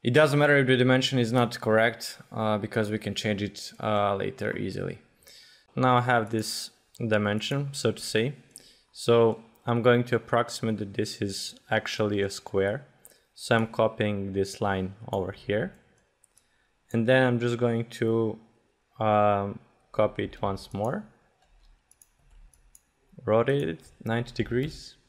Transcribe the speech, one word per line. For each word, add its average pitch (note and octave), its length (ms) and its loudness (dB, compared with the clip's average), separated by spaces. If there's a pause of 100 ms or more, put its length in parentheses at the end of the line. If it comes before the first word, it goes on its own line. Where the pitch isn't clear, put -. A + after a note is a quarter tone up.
It A#2+ 120 0
doesn't D3 240 6
matter D3 180 6
if C3+ 120 4
the C3 80 6
dimension B2+ 420 2
is A#2 140 0
not A#2+ 280 0
correct, A2+ 580 0 (120)
uh, A2 280 -2
because G#2+ 320 -2
we G#2+ 80 -4
can G2+ 160 -6
change G#2 280 -2
it, - 380 -10
uh, G#2 340 0
later G2+ 420 -4
easily. F#2+ 440 -6 (760)
Now B2+ 220 4
I B2 60 4
have A#2+ 280 2
this - 400 -4 (280)
dimension, A2 760 -2
so - 180 0
to - 100 -8
say. A#2+ 340 -2 (580)
So A#2 500 4 (240)
I'm A#2+ 160 0
going A#2+ 220 4
to B2 120 0
approximate A#2 600 -2
that G2 160 -8
this - 260 -4
is - 360 -6 (120)
actually G#2 540 0
a G2 80 -2
square. G2+ 560 -2 (480)
So - 220 0
I'm A2+ 100 2
copying G#2 680 -2
this G2 260 -2
line G2 340 -2 (180)
over F#2+ 200 -4
here. A2+ 420 -6 (1160)
And A2+ 160 0
then C3 180 4
I'm B2 140 2
just A#2+ 180 -2
going A#2 280 0
to, A2+ 520 -2 (640)
um, G#2 580 2 (320)
copy G#2 340 0
it - 160 -12
once G2 320 -6
more. B2+ 320 -4 (2250)
Rotate A#2 440 2
it E2 120 -8 (220)
ninety A#2 300 -4
degrees. B2 640 -6 (120)